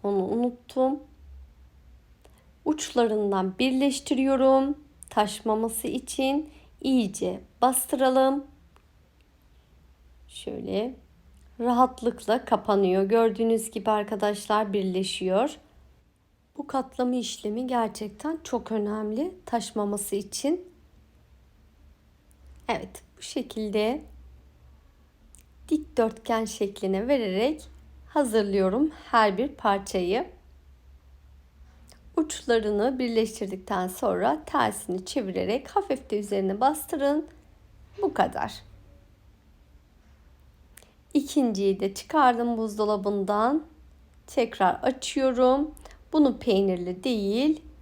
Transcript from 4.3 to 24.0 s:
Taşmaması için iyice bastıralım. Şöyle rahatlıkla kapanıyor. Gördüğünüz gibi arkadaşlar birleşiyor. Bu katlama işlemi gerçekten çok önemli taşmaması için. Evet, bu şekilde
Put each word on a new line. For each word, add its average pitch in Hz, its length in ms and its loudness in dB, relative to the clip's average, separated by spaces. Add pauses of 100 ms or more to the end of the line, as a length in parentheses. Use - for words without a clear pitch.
Taşmaması 220 760 -2
için 269 640 -2 (300)
iyice 214 600 0 (220)
bastıralım. 262 840 4 (1800)
Şöyle 208 680 -6 (680)
rahatlıkla 240 840 2
kapanıyor. 196 580 2
Gördüğünüz 226 680 2
gibi 220 200 -2
arkadaşlar 208 840 0
birleşiyor. 190 840 0 (1040)
Bu 285 80 -8
katlama 254 480 -2
işlemi 233 520 -4
gerçekten 233 800 -4
çok 233 280 -6
önemli 214 600 -4 (120)
taşmaması 208 680 -4
için. 311 560 -4 (2000)
Evet, - 340 -6 (160)
bu - 40 -18
şekilde 220 840 -2 (1600)